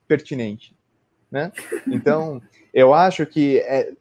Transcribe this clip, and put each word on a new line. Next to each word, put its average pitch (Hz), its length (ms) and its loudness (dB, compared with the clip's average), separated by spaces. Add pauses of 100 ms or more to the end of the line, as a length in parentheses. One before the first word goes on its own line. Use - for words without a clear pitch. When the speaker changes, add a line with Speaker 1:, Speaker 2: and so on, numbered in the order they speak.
Speaker 1:
pertinente, 127 680 -4 (560)
né? 151 200 -6 (360)
Então, 147 540 -4 (160)
Speaker 2:
<laughs> - 160 -20
Speaker 1:
eu 131 200 6
acho 175 320 2
que, 139 340 0
é, 131 420 -2